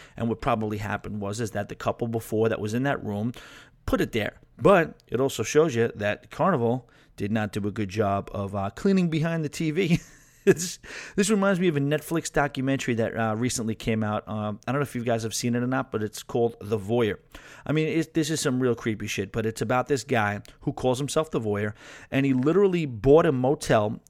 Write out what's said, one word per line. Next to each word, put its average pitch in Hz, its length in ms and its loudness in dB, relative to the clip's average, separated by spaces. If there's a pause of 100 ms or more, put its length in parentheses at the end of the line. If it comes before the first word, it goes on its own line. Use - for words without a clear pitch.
(180)
and 117 120 -2
what 110 120 -2
probably 110 380 0
happened 104 420 -6
was 101 180 -4
is 110 120 -4
that 104 180 -6
the - 60 -10
couple - 320 -4
before 113 420 0
that - 100 0
was 107 140 -4
in 120 100 -2
that 139 220 -2
room 104 280 -2 (520)
put - 160 0
it 127 120 -4
there. 107 200 -2 (280)
But 165 460 4
it - 140 -2
also 202 200 0
shows 156 320 4
you 117 220 2
that 104 360 -4
Carnival 131 580 0 (260)
did 98 160 -4
not 107 220 -2
do 101 120 -4
a 104 60 -2
good 101 160 -4
job 98 460 0
of, 98 200 -6
uh, 98 180 -4
cleaning 190 380 2
behind 165 340 -2
the 143 60 -4
T 160 220 -2
V. 170 340 2
<laughs> - 40 -20 (360)
This, 175 340 2 (360)
this 202 140 2
reminds 196 300 2
me 190 80 2
of 156 100 2
a 139 40 2
Netflix 151 500 -2
documentary 135 640 0
that, 110 200 0
uh, 110 200 0
recently 113 400 -2
came 110 280 -2
out. 104 240 -2
Um, 107 380 -4
I 120 60 -2
don't 139 80 0
know 143 40 0
if - 120 -6
you 120 80 -4
guys 113 200 0
have 110 120 -6
seen 120 180 0
it 120 80 0
or 123 60 -2
not, 131 240 -2
but 110 100 -4
it's - 220 -6
called - 360 0
The 104 200 -2
Voyeur. 104 380 0 (480)
I - 60 -2
mean, 156 160 2
it, 156 260 -2
this 156 180 0
is 151 100 -2
some 127 180 0
real 123 140 2
creepy 104 320 -4
shit, 98 260 -4
but 110 140 -2
it's 110 160 -4
about 123 260 0
this 139 160 0
guy 104 380 0 (200)
who 147 120 -2
calls 127 240 0
himself 156 320 -2
The 147 120 -2
Voyeur, 104 320 -2 (360)
and 139 160 2
he 135 80 2
literally 170 520 4
bought 135 420 6
a 156 40 6
motel 127 680 2 (100)